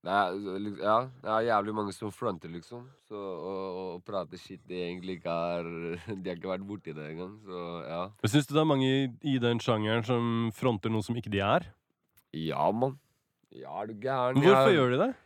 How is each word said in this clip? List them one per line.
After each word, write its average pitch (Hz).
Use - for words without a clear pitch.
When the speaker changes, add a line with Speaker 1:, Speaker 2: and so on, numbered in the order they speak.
Speaker 1:
Det 87
er, 95
liksom, 101
ja, 107
det -
er 110
jævlig 104
mange 104
som 107
fronter, 92
liksom. 120
Så, 110
og, 95
og, 95
og 90
prater 92
shit 90
de 90
egentlig 90
ikke 85
har, 85
<laughs> 85
de 92
har 90
ikke 87
vært 95
borti 101
det 76
engang, 92
så 90
ja. 82
Speaker 2:
Men 104
synes 147
du 143
det 156
er 156
mange 135
i, 135
i 135
den 120
sjangeren 110
som 117
fronter 113
noe 110
som 120
ikke 113
de 98
er? 151
Speaker 1:
Ja, 78
mann. 131
Ja, 76
er -
du 113
gæren? 127
Speaker 2:
Men 135
hvorfor 135
Speaker 1:
Jeg 156
Speaker 2:
gjør 127
de 131
det? 262